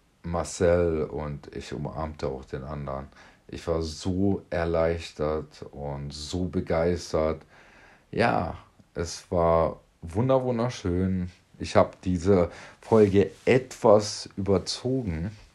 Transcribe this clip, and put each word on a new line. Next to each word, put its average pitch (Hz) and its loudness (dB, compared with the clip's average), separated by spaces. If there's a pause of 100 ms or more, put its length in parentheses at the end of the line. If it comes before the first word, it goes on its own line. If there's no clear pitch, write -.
(240)
Marcel 85 2
und 73 -8
ich - -10
umarmte 73 -6
auch 67 -6
den 69 -10
anderen. 69 -8 (400)
Ich - -10
war 82 0
so 92 -2
erleichtert 82 -2
und 71 -8
so 76 -6
begeistert. 85 0 (680)
Ja, 104 0 (380)
es - -8
war 82 4 (220)
wunder-, 127 2
wunderschön. 95 -2 (300)
Ich 87 -8
hab - 4
diese 90 2 (320)
Folge 101 6 (140)
etwas 107 4
überzogen. 98 -2 (240)